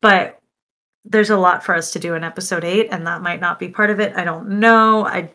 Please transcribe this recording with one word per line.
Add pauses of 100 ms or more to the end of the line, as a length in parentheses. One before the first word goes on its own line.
but (640)
there's
a
lot
for
us
to
do
in
episode
eight,
and
that
might
not
be
part
of
it.
I
don't
know.
I